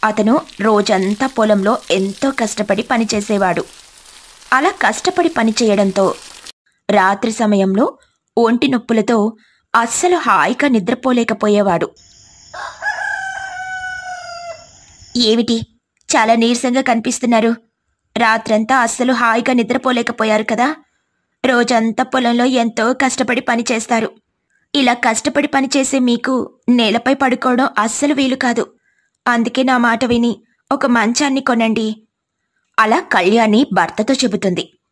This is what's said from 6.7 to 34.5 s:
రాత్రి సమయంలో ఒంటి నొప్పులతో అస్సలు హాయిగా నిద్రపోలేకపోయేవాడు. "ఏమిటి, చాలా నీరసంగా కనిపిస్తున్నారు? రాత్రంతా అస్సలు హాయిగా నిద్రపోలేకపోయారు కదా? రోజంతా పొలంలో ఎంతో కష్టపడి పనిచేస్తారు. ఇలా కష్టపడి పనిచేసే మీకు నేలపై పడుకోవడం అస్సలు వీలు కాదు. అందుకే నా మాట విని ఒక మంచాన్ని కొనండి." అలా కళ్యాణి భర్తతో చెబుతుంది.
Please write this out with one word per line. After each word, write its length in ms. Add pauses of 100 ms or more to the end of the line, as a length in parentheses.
రాత్రి 400
సమయంలో 680 (400)
ఒంటి 300
నొప్పులతో 680 (420)
అస్సలు 420
హాయిగా 500
నిద్రపోలేకపోయేవాడు. 1200 (3250)
"ఏమిటి, 440 (540)
చాలా 200
నీరసంగా 460
కనిపిస్తున్నారు? 760 (600)
రాత్రంతా 600
అస్సలు 360
హాయిగా 400
నిద్రపోలేకపోయారు 880
కదా? 320 (680)
రోజంతా 580
పొలంలో 420
ఎంతో 480
కష్టపడి 480
పనిచేస్తారు. 680 (640)
ఇలా 180
కష్టపడి 540
పనిచేసే 520
మీకు 540 (160)
నేలపై 440
పడుకోవడం 640
అస్సలు 360
వీలు 220
కాదు. 320 (600)
అందుకే 360
నా 140
మాట 280
విని 360 (300)
ఒక 140
మంచాన్ని 560
కొనండి." 680 (720)
అలా 200
కళ్యాణి 720
భర్తతో 400
చెబుతుంది. 640 (120)